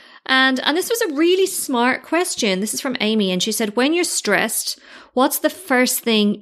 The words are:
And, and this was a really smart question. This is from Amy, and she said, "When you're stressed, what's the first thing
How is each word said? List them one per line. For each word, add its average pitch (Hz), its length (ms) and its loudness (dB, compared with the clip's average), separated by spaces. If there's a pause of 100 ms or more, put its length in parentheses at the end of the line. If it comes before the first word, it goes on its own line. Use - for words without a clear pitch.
(260)
And, 262 340 2
and 285 140 -2
this 370 140 -2
was 466 140 -2
a 349 100 -2
really 349 340 2
smart 254 560 -2
question. 240 580 -2
This 214 120 -4
is 262 80 -6
from 254 200 -4
Amy, 214 300 2
and 180 120 0
she 220 100 -2
said, 208 240 -4
"When 262 160 2
you're 349 120 0
stressed, - 760 -2 (340)
what's 269 280 2
the 302 100 2
first 254 500 0
thing 208 420 2